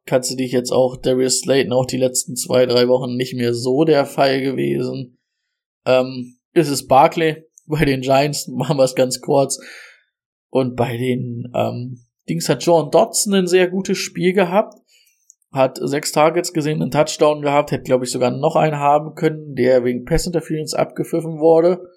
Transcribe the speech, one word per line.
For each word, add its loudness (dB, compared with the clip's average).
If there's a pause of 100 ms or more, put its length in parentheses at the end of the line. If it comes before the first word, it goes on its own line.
kannst -2
du -8
dich -4
jetzt -2
auch, 0
Darius 0
Slayton 0
auch 2
die -6
letzten -2
zwei, 2
drei 2
Wochen 0
nicht -6
mehr -2
so 0
der 4
Fall 0
gewesen. -4 (680)
Ähm, 0 (160)
ist 4
es -4
Barkley? 4 (240)
Bei -2
den 0
Giants 0
<laughs> -12
machen -2
wir's 2
ganz -2
kurz. 0 (920)
Und -2
bei -2
den, -6
ähm, -4 (280)
Dings -4
hat -2
John 2
Dodson 0
ein 2
sehr 4
gutes -4
Spiel -2
gehabt. 0 (760)
Hat 0
sechs -4
Targets 2
gesehen, -2
einen -4
Touchdown 2
gehabt, 0
hätte, -4
glaub 2
ich, -6
sogar 0
noch -2
einen 2
haben 2
können, -4
der 4
wegen -4
Pass 0
Interference -4
abgepfiffen -4
wurde. 4 (160)